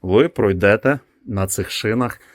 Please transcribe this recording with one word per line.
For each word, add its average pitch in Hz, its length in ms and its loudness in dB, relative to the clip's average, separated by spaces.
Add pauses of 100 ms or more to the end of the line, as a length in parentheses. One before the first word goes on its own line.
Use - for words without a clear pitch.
ви 135 280 2
пройдете 104 720 2 (260)
на 95 220 -4
цих - 240 -6
шинах 117 480 -4 (140)